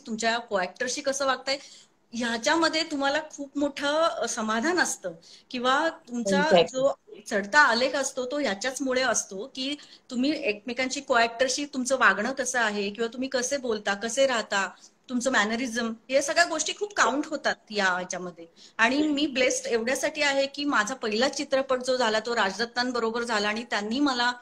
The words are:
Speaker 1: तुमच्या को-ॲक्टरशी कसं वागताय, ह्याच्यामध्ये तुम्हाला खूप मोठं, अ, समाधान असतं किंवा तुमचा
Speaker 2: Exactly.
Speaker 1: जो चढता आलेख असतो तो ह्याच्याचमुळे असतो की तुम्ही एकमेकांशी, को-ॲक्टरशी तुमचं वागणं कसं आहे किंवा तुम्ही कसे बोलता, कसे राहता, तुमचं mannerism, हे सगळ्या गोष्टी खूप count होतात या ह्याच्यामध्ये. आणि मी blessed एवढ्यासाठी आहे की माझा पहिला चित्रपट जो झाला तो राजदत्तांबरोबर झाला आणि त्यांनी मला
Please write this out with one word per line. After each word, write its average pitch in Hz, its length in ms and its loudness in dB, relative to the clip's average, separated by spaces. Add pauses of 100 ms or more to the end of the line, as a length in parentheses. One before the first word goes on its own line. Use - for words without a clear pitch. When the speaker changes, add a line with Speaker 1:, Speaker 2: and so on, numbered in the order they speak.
Speaker 1:
तुमच्या 226 300 -2
को-ॲक्टरशी 240 640 -4
कसं 277 240 -2
वागताय, 269 320 -2 (580)
ह्याच्यामध्ये 311 680 2
तुम्हाला 294 360 0
खूप 285 380 -10
मोठं, 285 460 0
अ, 330 240 0
समाधान 233 520 0
असतं 190 340 -2 (380)
किंवा 262 380 2
तुमचा 226 520 -2
Speaker 2:
Exactly. 180 240 6
Speaker 1:
जो 269 340 0 (280)
चढता 202 320 2
आलेख 254 320 6
असतो 269 340 -2
तो 294 140 -4
ह्याच्याचमुळे 254 600 -2
असतो 214 540 -2
की 269 200 -4 (360)
तुम्ही 262 220 2 (100)
एकमेकांशी, 254 580 -4
को-ॲक्टरशी 262 640 2
तुमचं 254 320 -2
वागणं 214 360 4
कसं 254 260 -4
आहे 208 300 0
किंवा 226 240 -4
तुम्ही 262 160 -6
कसे 262 280 -2
बोलता, 214 360 -2
कसे 226 340 0
राहता, 208 420 0 (400)
तुमचं 254 220 0
mannerism, 226 600 0 (160)
हे 269 120 4
सगळ्या 330 240 2
गोष्टी 320 280 -4
खूप 415 200 -6
count 247 320 2
होतात 277 300 -2 (140)
या 202 160 0
ह्याच्यामध्ये. 180 600 -4 (320)
आणि 240 200 4
मी 302 300 2
blessed 254 400 0
एवढ्यासाठी 269 540 -2
आहे 277 240 2
की 277 180 -8
माझा 262 320 0
पहिला 233 340 0
चित्रपट 262 500 0
जो 254 180 0
झाला 220 220 2
तो 233 160 -2
राजदत्तांबरोबर 233 880 -2
झाला 214 240 0
आणि 220 160 -2
त्यांनी 220 360 -2
मला 247 320 2 (100)